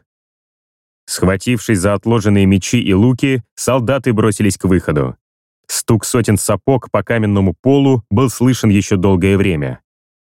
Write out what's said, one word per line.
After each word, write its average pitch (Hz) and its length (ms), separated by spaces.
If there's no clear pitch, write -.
Схватившись 101 720
за 101 140
отложенные 101 520
мечи 98 360
и 95 120
луки, 123 500
солдаты 127 560
бросились 107 460
к - 80
выходу. 78 520
Стук - 360
сотен 110 340
сапог 120 520
по - 140
каменному 101 500
полу 135 560
был 123 200
слышен 123 400
ещё 101 280
долгое 95 400
время. 76 440